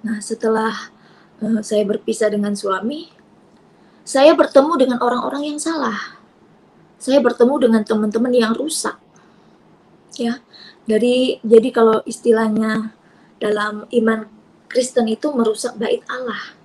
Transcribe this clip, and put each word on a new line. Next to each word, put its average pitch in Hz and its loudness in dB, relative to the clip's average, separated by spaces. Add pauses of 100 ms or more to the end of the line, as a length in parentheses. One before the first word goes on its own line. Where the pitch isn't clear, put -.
Nah, 208 -6
setelah, 220 -4 (680)
eh, 220 -2
saya 208 0
berpisah 214 -2
dengan 208 -2
suami, 202 -6 (920)
saya 285 6
bertemu 285 2
dengan 254 2
orang-orang 277 -4
yang 302 -10
salah. 269 -6 (840)
Saya 269 2
bertemu 247 2
dengan 226 4
teman-teman 220 -2
yang 226 2
rusak. - -6 (1200)
Ya, 233 -4 (480)
dari, 247 0
jadi 226 6
kalau 220 4
istilahnya 220 0 (480)
dalam 208 -4
iman 220 0 (400)
Kristen 247 0
itu 294 -4
merusak 220 -2
bait - -4
Allah. 247 -10 (100)